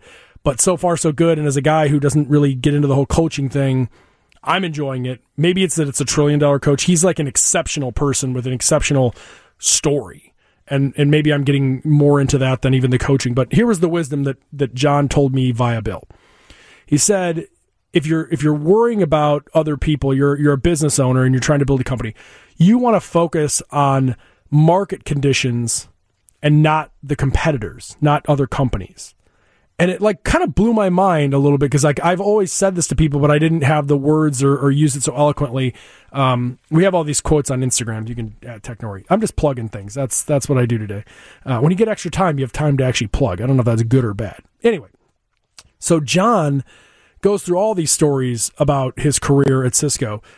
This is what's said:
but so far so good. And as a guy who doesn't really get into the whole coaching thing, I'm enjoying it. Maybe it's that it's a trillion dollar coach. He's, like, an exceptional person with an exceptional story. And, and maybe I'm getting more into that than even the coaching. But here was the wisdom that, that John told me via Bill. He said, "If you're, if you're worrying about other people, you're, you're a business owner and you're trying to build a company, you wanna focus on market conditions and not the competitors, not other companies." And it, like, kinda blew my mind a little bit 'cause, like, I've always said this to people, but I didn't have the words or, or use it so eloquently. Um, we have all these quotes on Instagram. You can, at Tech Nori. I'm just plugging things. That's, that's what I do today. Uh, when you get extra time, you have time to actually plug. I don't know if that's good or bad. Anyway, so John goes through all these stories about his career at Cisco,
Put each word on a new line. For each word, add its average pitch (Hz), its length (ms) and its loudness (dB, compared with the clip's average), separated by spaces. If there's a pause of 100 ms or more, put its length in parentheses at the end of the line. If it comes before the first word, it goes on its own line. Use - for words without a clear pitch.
(440)
but 143 180 -2
so 185 160 2
far 170 200 0
so 160 140 0
good. 160 280 2
And 147 80 -2
as 139 100 0
a 143 40 -2
guy 151 260 2
who 143 120 2
doesn't 139 300 0
really 143 240 4
get 143 220 0
into 147 120 2
the 135 80 2
whole 139 120 0
coaching 147 420 0
thing, 131 400 0 (540)
I'm 180 200 0
enjoying 139 420 -6
it. 127 160 -8 (160)
Maybe 180 260 2
it's 180 120 -2
that 156 120 0
it's 139 140 -4
a 135 40 -4
trillion 147 320 2
dollar 143 220 2
coach. 143 240 0
He's, 175 200 2
like, 180 140 0
an 151 100 -4
exceptional 143 640 -4
person 131 420 -2
with 127 120 -6
an 131 80 -6
exceptional 135 640 0 (420)
story. - 760 -4 (340)
And, 139 280 0
and 143 140 2
maybe 151 240 4
I'm 143 100 0
getting 135 400 0
more 143 380 4
into 139 160 0
that 131 240 0
than 131 120 2
even 127 180 2
the 127 60 2
coaching. 131 360 0
But 123 180 -2
here 202 140 4
was 214 140 0
the 170 100 0
wisdom 147 340 -4
that, 139 140 -4 (160)
that 135 200 -4
John 143 360 2
told 139 240 2
me 127 180 0
via 117 300 -2
Bill. 104 220 -8 (800)
He 147 120 2
said, 175 500 -2 (440)
"If 151 140 -2
you're, 160 260 -2
if 139 100 -4
you're 151 120 2
worrying 208 480 2
about 147 520 0
other 156 240 0
people, 139 360 0
you're, 139 240 2
you're 147 160 2
a 139 40 0
business 151 420 0
owner 127 240 2
and 131 100 2
you're 127 80 0
trying 147 180 2
to 139 60 0
build 131 160 0
a - 40 -4
company, 110 300 -8 (420)
you 202 200 6
wanna 240 240 2
focus 165 600 -2 (100)
on 135 440 0 (340)
market 160 560 2
conditions 127 840 -2 (520)
and 151 220 4
not 156 280 0 (100)
the 143 140 -6
competitors, 131 840 -4
not 147 280 0
other 139 200 0
companies." - 680 -6 (640)
And 175 100 2
it, 180 120 -6
like, 208 220 0
kinda 349 240 0
blew 202 240 2
my 208 200 2
mind 170 420 2
a 139 60 2
little 143 180 2
bit 139 140 0
'cause, 139 120 0
like, 147 200 2
I've 175 180 0
always 202 300 0
said 196 240 0
this 170 140 -4
to 156 60 -4
people, 147 240 0
but 147 120 2
I 147 80 4
didn't 160 240 0
have 147 240 0
the 143 100 2
words 147 460 0
or, 139 120 4
or 139 140 0
use 139 260 2
it 143 60 -8
so 131 140 -6
eloquently. 135 580 -2 (380)
Um, 127 480 -2 (100)
we 160 140 4
have 190 100 2
all 170 100 0
these 147 160 -4
quotes 151 300 0
on 127 120 -2
Instagram. 113 460 -4
You 120 60 -8
can, 113 300 -10
at 110 180 -18
Tech 117 180 -14
Nori. 101 300 -12
I'm 190 100 2
just - 160 -4
plugging 120 340 -2
things. 101 260 -14
That's, 135 260 -6
that's 143 260 -2
what 131 120 0
I 123 80 0
do 117 100 -2
today. 104 260 -8 (400)
Uh, 123 160 -4
when 147 120 2
you 190 40 0
get 220 120 2
extra 196 240 -6
time, 165 260 0
you 135 80 -2
have 120 80 -10
time 147 240 0
to 131 60 2
actually 123 240 -2
plug. 95 340 -2
I 120 60 -4
don't 135 100 2
know 123 40 2
if 113 40 2
that's 113 160 0
good 120 240 2
or 107 80 -4
bad. 104 280 -10 (220)
Anyway, 226 260 0 (920)
so 165 200 2
John 156 640 0 (580)
goes 202 200 0
through 175 160 -2
all 214 160 0
these 170 180 -2
stories 131 680 -2
about 139 400 -2
his 147 180 0
career 139 480 2
at 123 80 -2
Cisco, 113 480 -4 (160)